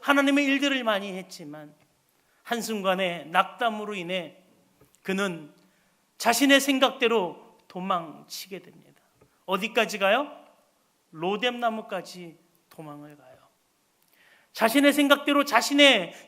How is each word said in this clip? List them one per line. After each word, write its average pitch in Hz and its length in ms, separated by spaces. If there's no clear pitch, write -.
하나님의 277 460
일들을 269 380
많이 202 280
했지만 151 600
한순간에 185 800
낙담으로 208 680
인해 175 420
그는 190 500
자신의 269 420
생각대로 247 1080
도망치게 180 920
됩니다. - 420
어디까지 208 540
가요? 220 340
로뎀나무까지 202 1300
도망을 147 460
가요. 131 220
자신의 269 340
생각대로 285 520
자신의 240 720